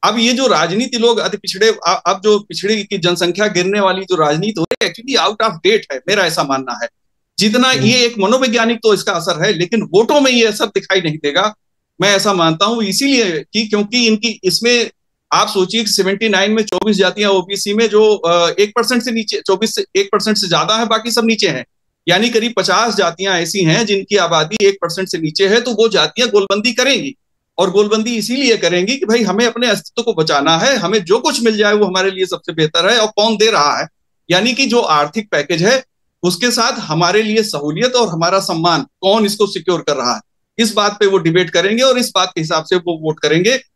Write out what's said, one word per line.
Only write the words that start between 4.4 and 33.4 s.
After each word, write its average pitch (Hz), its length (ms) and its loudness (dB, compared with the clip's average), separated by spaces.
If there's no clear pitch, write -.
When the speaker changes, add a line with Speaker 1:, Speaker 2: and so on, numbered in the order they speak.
Speaker 1:
हो 165 120 0
रही - 160 -2
है, 170 60 -10
actually 226 340 -2
out 220 200 -2
of 190 80 -6
date 208 260 0
है, 131 160 -8
मेरा 196 160 2
ऐसा 160 200 -2
मानना 131 380 -6
है। 120 60 -8
जितना 220 300 2
Speaker 2:
हम्म। 254 120 0
Speaker 1:
ये 247 240 2
एक 233 140 -2
मनोवैज्ञानिक 233 640 0
तो 214 120 4
इसका 196 180 -4
असर 165 320 -4
है, 214 80 0
लेकिन 180 300 -2
वोटों 233 380 2
में 269 120 2
ये 240 140 2
असर 214 200 -2
दिखाई 190 340 -2
नहीं 156 180 -4
देगा, 175 360 -2
मैं 196 160 2
ऐसा 196 160 0
मानता 165 320 2
हूं। 226 180 0
इसीलिए 208 680 0
कि 214 140 -2
क्योंकि 208 400 0
इनकी, 220 380 -2
इसमें 226 460 0
आप 190 160 2
सोचिए 202 360 -2
कि 202 60 -4
सेवेंटी 202 380 0
नाइन 196 240 0
में 220 100 0
चौबीस 208 340 -2
जातियां 190 360 0
ओबीसी 196 420 -2
में 208 140 2
जो, 214 260 4
अ, 170 440 2
एक 208 180 2
परसेंट 240 260 0
से 247 80 -6
नीचे, 220 360 -4
चौबीस 202 280 0
से, 208 100 -4
एक 196 100 2
परसेंट 208 300 0
से 190 120 -4
ज्यादा 165 280 0
है, 233 100 0
बाकी 220 240 -2
सब 226 140 0
नीचे 214 240 0
हैं। 127 160 -4
यानी 202 220 2
करीब 226 260 -2
पचास 202 400 0
जातियां 180 440 0
ऐसी 170 240 -2
हैं 190 220 2
जिनकी 196 300 -2
आबादी 170 500 0
एक 196 80 4
परसेंट 190 340 -6
से 165 100 -6
नीचे 160 300 0
है, 220 120 4
तो 247 100 -6
वो 226 180 2
जातियां 214 420 0
गोलबंदी 202 420 0
करेंगी। 226 420 -2
और 190 120 2
गोलबंदी 208 460 0
इसीलिए 233 400 0
करेंगी 185 400 0
कि 277 100 -4
भाई 233 160 2
हमें 202 240 0
अपने 233 220 -2
अस्तित्व 202 340 -4
को 220 200 -2
बचाना 156 360 2
है, 254 180 2
हमें 202 280 -2
जो 185 140 2
कुछ 254 240 -2
मिल 226 140 2
जाए 208 160 2
वो 208 140 2
हमारे 185 240 0
लिए 185 160 -2
सबसे 185 260 -8
बेहतर 165 380 0
है। 240 80 4
और 214 80 2
कौन 214 300 0
दे 220 140 4